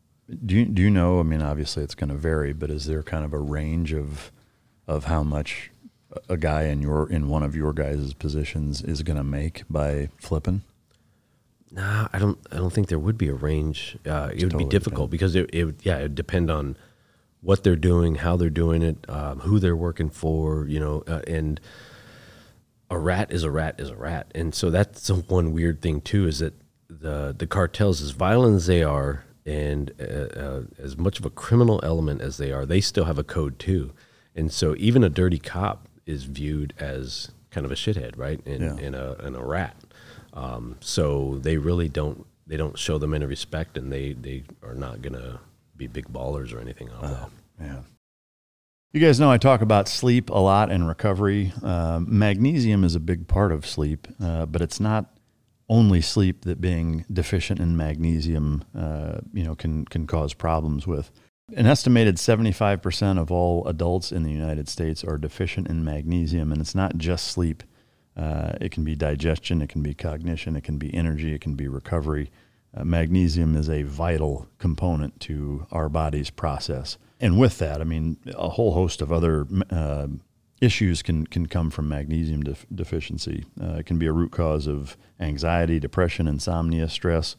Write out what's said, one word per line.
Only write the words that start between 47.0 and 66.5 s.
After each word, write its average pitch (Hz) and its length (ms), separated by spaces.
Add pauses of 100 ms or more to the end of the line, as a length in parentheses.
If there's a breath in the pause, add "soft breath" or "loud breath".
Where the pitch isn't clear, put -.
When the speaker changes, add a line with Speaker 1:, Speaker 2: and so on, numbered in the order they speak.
Speaker 1:
Oh, 73 40
Speaker 2:
that. 64 220 (280)
Speaker 1:
man. 69 280 (1080)
You 151 80
guys 156 180
know 143 140
I 120 60
talk 127 240
about 104 260
sleep 123 420
a 87 80
lot 98 340
and 87 180
recovery. 98 640 (100)
Um, 85 560
magnesium 107 640
is 85 120
a 85 40
big 85 300
part 92 240
of 73 120
sleep, 76 440 (120)
uh, 82 240
but 80 160
it's 85 200
not 107 240 (640)
only 107 320
sleep 92 420
that 90 160
being 82 520
deficient 87 500
in 85 160
magnesium, 78 880 (120)
uh, 78 420 (120)
you 95 140
know, 80 100
can, 78 300
can 80 200
cause 76 280
problems 78 520
with. 80 260 (440 soft breath)
An 120 100
estimated 117 540
seventy-five 107 640
percent 92 380
of 80 120
all 87 380
adults 87 420
in 85 120
the 76 80
United 76 360
States 80 340
are 82 160
deficient 80 500
in 80 180
magnesium, 78 680